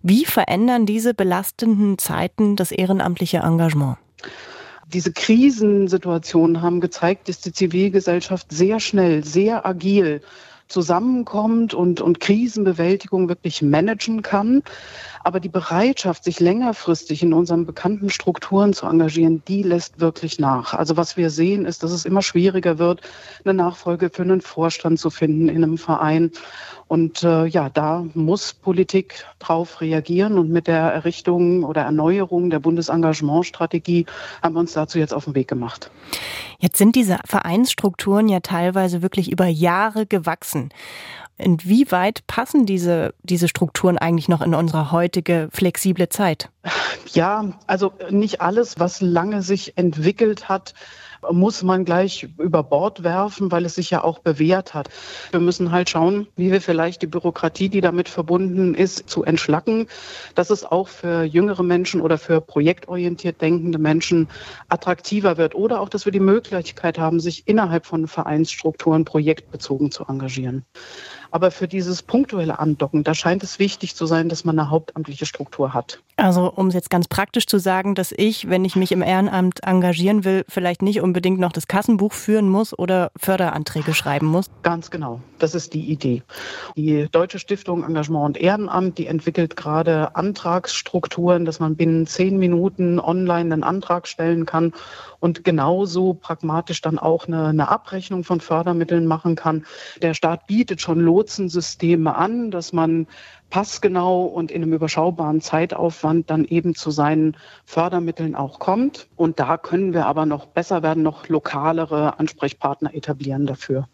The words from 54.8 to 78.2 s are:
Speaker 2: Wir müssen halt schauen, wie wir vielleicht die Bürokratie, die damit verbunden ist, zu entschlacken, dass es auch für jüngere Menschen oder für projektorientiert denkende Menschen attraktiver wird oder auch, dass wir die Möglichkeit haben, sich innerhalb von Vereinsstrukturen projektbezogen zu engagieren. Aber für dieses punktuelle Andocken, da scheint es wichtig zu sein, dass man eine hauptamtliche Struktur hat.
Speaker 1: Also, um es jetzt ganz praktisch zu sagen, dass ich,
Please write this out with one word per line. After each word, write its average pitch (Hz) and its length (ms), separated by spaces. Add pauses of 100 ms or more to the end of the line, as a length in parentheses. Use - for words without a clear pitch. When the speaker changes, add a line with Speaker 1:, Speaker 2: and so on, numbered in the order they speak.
Speaker 2:
Wir 180 80
müssen 175 320
halt 175 180
schauen, 196 460
wie 180 160
wir 190 80
vielleicht 170 420
die 180 60
Bürokratie, 175 600
die 196 100
damit 175 300
verbunden 180 640
ist, - 340
zu - 140
entschlacken, 220 640 (480)
dass 175 140
es 208 160
auch 185 240
für 170 340
jüngere 180 400
Menschen 180 380
oder 160 160
für 160 240
projektorientiert 175 1000
denkende 165 380
Menschen 160 480 (400)
attraktiver 180 720
wird 160 180
oder 220 240
auch, 202 80
dass 196 160
wir 202 80
die 196 80
Möglichkeit 190 800
haben, 165 220
sich 165 260
innerhalb 185 380
von 160 220
Vereinsstrukturen 160 1000
projektbezogen 147 840
zu - 120
engagieren. 131 640 (640)
Aber 170 200
für 185 180
dieses 180 340
punktuelle 220 560
Andocken, 151 440
da 156 120
scheint 180 280
es - 160
wichtig 196 360
zu 165 100
sein, 165 240
dass 160 140
man 160 160
eine 147 100
hauptamtliche 156 560
Struktur 135 480
hat. - 260 (160)
Speaker 1:
Also, 180 380
um 190 140
es 180 80
jetzt - 160
ganz 175 160
praktisch - 400
zu 208 100
sagen, 190 380
dass 185 200
ich, 214 340